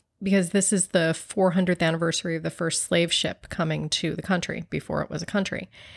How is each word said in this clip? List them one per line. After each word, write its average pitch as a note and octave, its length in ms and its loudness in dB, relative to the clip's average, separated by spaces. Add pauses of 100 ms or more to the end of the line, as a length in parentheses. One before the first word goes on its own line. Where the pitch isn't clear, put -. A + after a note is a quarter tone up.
(220)
because F#3+ 280 4
this G3 240 2
is F3+ 160 0
the E3 240 4
four F#3+ 380 2
hundredth F3+ 300 2
anniversary E3 540 0
of D#3+ 80 -6
the E3 60 -4
first - 340 -2
slave E3+ 300 2
ship - 360 -4
coming D#3 400 -2
to - 260 -2
the F3 60 -6
country F3 480 -2
before D3+ 320 -4
it - 80 -6
was - 120 -6
a E3 60 -8
country. F#3+ 420 -4 (280)